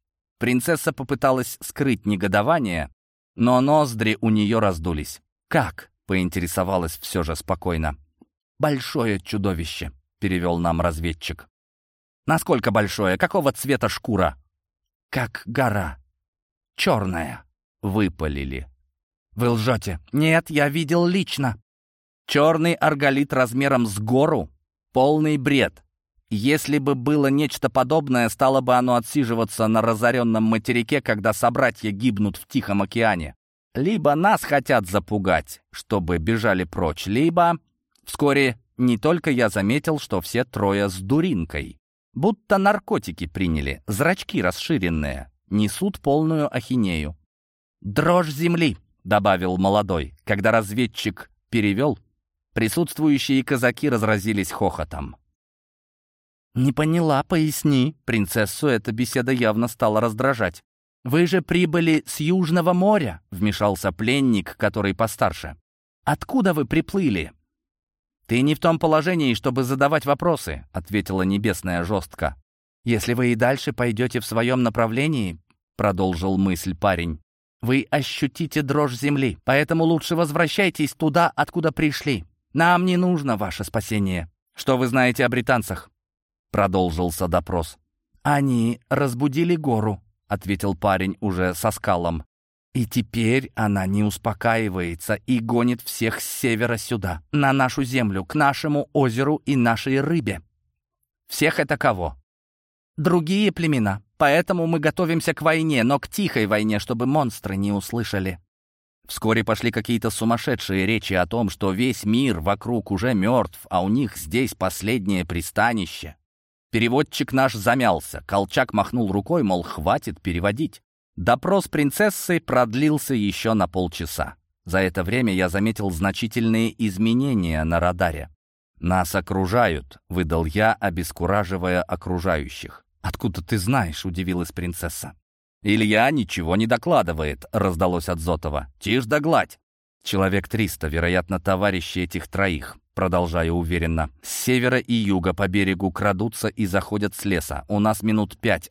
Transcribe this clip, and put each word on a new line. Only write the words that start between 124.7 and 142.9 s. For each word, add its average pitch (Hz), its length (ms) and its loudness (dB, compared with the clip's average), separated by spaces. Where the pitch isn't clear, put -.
это 92 240 0
время 113 320 0
я 92 140 2
заметил 101 420 0
значительные 110 800 0
изменения 101 760 0
на 82 160 0
радаре. 87 500 -2
«Нас 90 340 0
окружают», 95 880 -2
выдал 82 360 0
я, 107 280 2
обескураживая 90 1080 -2
окружающих. 87 1000 -4
«Откуда - 400 -4
ты 110 160 -2
знаешь?», 98 440 -2
удивилась 87 480 -4
принцесса. - 640 -8
«Илья 107 480 4
ничего 95 460 -2
не 110 100 2
докладывает», 92 880 0
раздалось 90 580 0
от 87 100 -4
Зотова. 80 600 -4
«Тишь 117 260 0
да 143 140 0
гладь». 143 400 0
«Человек 95 460 0
триста, 101 380 -2
вероятно, 87 520 -2
товарищи 95 600 -2
этих 87 280 -6
троих», 90 500 -4